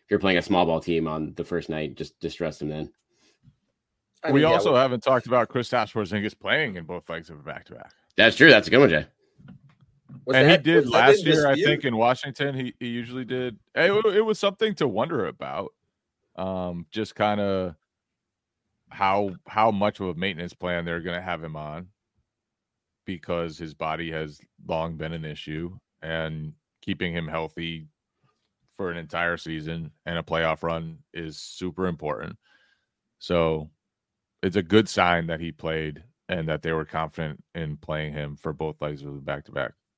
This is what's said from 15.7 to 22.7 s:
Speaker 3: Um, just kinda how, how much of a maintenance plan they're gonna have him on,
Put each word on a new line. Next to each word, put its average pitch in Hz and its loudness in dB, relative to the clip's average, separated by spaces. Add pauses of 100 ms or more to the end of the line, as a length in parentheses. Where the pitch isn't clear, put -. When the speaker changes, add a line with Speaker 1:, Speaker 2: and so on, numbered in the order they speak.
Speaker 3:
Um, 90 -6
just 110 -6
kinda 101 0 (1120)
how, 98 0 (120)
how 110 2
much 104 -2
of 95 -4
a 85 -6
maintenance 87 -6
plan 87 -4
they're 85 -4
gonna 87 -8
have 87 -6
him 78 -10
on, 78 -12 (1160)